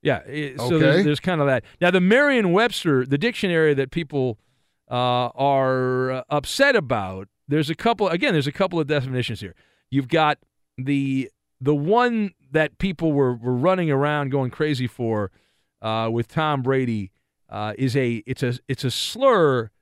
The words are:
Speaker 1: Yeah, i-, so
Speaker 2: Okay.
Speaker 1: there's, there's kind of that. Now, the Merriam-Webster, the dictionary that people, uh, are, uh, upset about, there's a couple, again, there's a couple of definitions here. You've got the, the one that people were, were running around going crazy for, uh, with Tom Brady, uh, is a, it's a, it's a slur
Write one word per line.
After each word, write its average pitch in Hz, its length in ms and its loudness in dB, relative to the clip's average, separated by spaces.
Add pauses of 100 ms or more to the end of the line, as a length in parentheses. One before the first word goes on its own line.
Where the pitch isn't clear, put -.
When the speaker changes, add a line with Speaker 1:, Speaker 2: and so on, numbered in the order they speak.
Speaker 1:
Yeah, 143 260 0
i-, 143 300 -10
so 117 80 -4
Speaker 2:
Okay. 160 140 2
Speaker 1:
there's, 156 260 4
there's 147 160 0
kind 180 180 -2
of 143 80 2
that. 131 160 0 (160)
Now, 175 100 4
the 180 120 4
Merriam-Webster, 202 1040 4
the 139 120 0
dictionary 165 580 0
that 135 160 -4
people, 135 460 -4 (540)
uh, 123 440 0
are, 131 760 0
uh, 131 180 -6
upset 254 460 2
about, 101 540 -2 (180)
there's 143 220 0
a 160 60 -4
couple, 214 340 0
again, 180 240 0
there's 147 140 2
a 147 40 -6
couple 180 260 -2
of 156 100 -2
definitions 127 520 -4
here. 95 160 -14 (340)
You've 131 200 -2
got 156 280 2 (400)
the, 135 520 -2 (320)
the 139 120 2
one 214 600 0 (180)
that 156 260 0
people 165 360 -2
were, 135 220 2
were 123 200 -4
running 170 340 2
around 143 420 0
going 131 200 -2
crazy 147 340 -2
for, 110 460 -4 (500)
uh, 110 300 -4
with 117 160 -2
Tom 151 340 -2
Brady, 120 500 -2 (380)
uh, 104 280 -8
is 127 180 0
a, 120 300 0
it's 127 160 -8
a, 123 160 -2 (100)
it's - 160 -6
a 127 60 0
slur 160 800 2 (120)